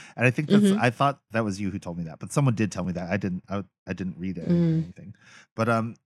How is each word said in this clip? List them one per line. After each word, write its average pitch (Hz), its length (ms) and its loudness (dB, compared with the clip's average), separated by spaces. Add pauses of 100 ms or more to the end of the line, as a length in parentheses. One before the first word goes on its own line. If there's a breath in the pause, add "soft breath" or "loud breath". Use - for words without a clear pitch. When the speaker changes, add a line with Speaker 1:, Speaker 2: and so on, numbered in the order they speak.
(160 loud breath)
Speaker 1:
And 117 100 4
I 127 40 8
think 151 180 -2
that's, 208 160 6
Speaker 2:
Mm-hmm. 110 160 4
Speaker 1:
I 123 100 4
thought 139 300 0 (120)
that 113 120 0
was 98 160 -4
you 98 100 -2
who 98 80 -6
told 87 200 -8
me 85 60 -6
that, 78 140 -12
but - 140 -12
someone 139 220 2
did 101 180 0
tell 92 120 -4
me 90 80 -2
that. 85 180 -6
I 98 60 2
didn't, 92 320 -4
I, 101 160 -6 (220)
I 95 60 -8
didn't 92 260 -6
read 92 200 -6
it 165 100 -10
or 175 60 2
Speaker 2:
Mm. 165 300 2
Speaker 1:
anything. 160 300 -16 (400 loud breath)
But, 113 140 0
um, 113 380 0